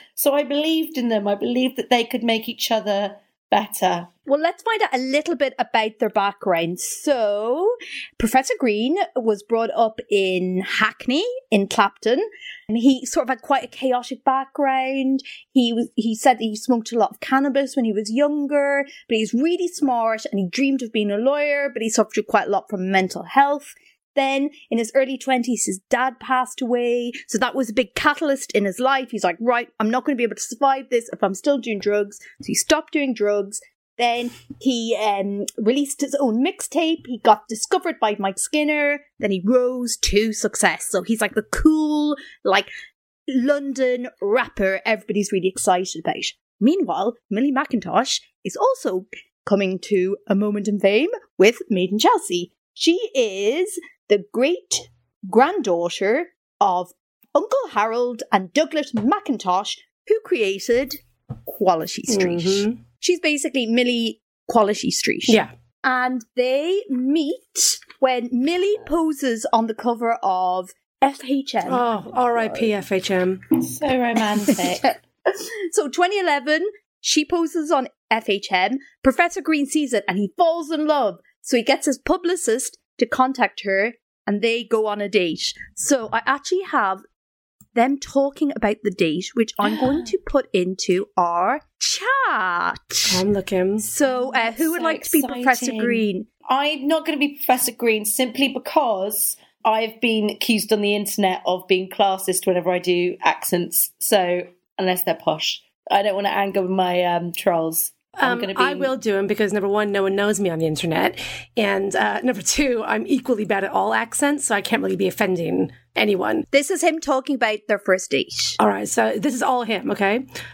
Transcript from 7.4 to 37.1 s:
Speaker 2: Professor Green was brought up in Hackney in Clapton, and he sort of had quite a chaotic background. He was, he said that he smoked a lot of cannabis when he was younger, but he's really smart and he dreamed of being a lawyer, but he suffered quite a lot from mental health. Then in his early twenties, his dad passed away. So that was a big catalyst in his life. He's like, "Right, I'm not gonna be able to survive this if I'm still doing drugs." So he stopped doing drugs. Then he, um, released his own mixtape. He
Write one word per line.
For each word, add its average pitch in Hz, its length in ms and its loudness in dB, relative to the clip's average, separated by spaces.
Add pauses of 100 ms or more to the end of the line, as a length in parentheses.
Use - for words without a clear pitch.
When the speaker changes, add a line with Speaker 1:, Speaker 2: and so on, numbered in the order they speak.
Speaker 2:
Professor 262 400 2
Green 240 380 0 (180)
was 220 300 0
brought 226 280 0
up 220 280 0 (100)
in 185 560 0
Hackney 247 580 0 (280)
in 196 160 2
Clapton, 214 500 2 (500)
and 214 80 0
he 254 300 4
sort 311 160 0
of 233 60 -2
had 254 140 -2
quite 269 200 2
a 254 60 -12
chaotic 254 560 -4
background. 269 960 0 (320)
He 233 200 4
was, 226 220 -2
he 220 220 0
said 247 220 4
that 240 60 -6
he 214 120 -4
smoked 233 340 -2
a 233 80 -2
lot 208 120 2
of - 100 -20
cannabis 269 560 0
when 247 80 0
he 220 80 0
was 214 200 -4
younger, 285 720 0 (240)
but 226 80 0
he's 220 160 0
really 339 360 0
smart 233 640 -2
and 196 80 -2
he 185 80 -2
dreamed 269 340 -2
of 220 80 -8
being 208 220 -2
a 202 40 -2
lawyer, 285 560 0
but 240 100 -6
he 220 60 -2
suffered - 400 0
quite 202 200 2
a - 20 -2
lot 196 180 -2
from 190 220 -4
mental 185 320 0
health. 285 520 2 (420)
Then 277 340 0 (200)
in 233 80 0
his 226 180 -2
early 262 220 0
twenties, 247 480 -2
his 190 120 -4 (120)
dad 247 280 0
passed 254 440 -2
away. 240 500 0 (160)
So - 100 -12
that 240 160 -2
was 262 160 -2
a 208 40 -8
big 247 200 0
catalyst 294 580 0
in 202 120 2
his 190 160 -4
life. 262 300 0
He's 214 120 -6
like, 175 160 0
"Right, 240 300 0 (100)
I'm 214 120 0
not 254 140 0
gonna 285 120 0
be 233 80 -2
able 202 120 -2
to - 60 -10
survive 269 480 0
this 233 220 0
if - 100 -4
I'm 196 120 0
still 285 240 2
doing 220 200 -4
drugs." 202 400 -2 (240)
So - 40 -14
he - 80 -4
stopped - 400 2
doing 277 200 0
drugs. 208 460 -2 (380)
Then 240 320 0 (300)
he, 240 400 0
um, 302 460 -2 (100)
released 262 460 0
his 277 180 -4
own 247 240 2
mixtape. 330 600 -2
He 240 180 -8